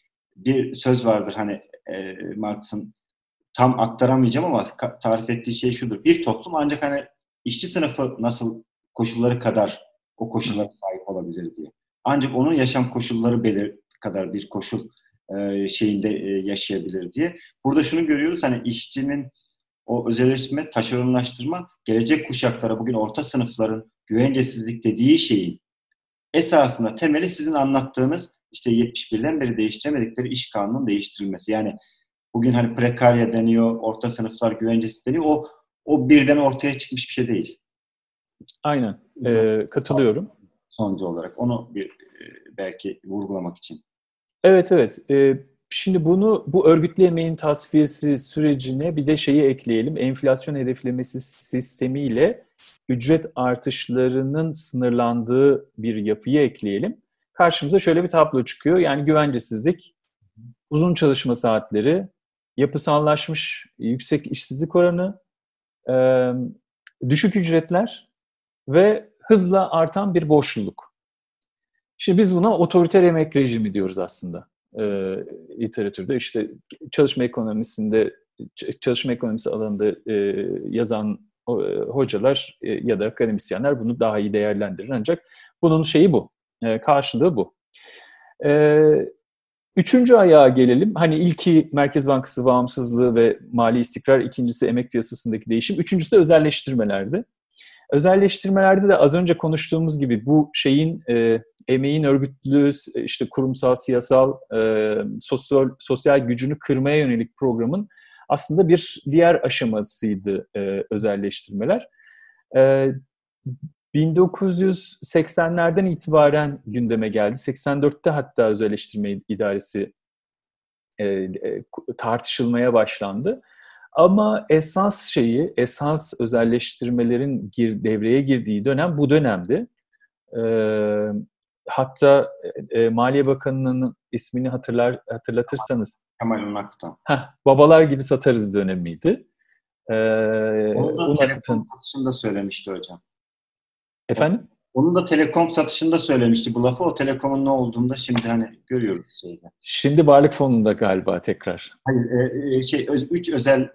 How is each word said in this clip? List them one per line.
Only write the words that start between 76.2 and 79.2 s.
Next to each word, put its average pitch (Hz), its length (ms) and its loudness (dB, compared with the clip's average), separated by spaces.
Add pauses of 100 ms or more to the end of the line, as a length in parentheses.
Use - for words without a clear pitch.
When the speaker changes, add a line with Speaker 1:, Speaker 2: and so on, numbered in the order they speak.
Speaker 2:
çalışma 135 340 2
ekonomisinde, 110 920 -2 (420)
ç-, - 240 -10
çalışma 123 320 -2
ekonomisi 113 380 -4